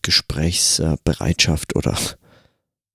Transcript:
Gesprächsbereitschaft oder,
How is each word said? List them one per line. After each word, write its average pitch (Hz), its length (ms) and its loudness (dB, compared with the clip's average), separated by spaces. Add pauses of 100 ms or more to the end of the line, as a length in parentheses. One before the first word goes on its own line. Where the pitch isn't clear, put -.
Gesprächsbereitschaft - 1700 0
oder, - 220 0 (960)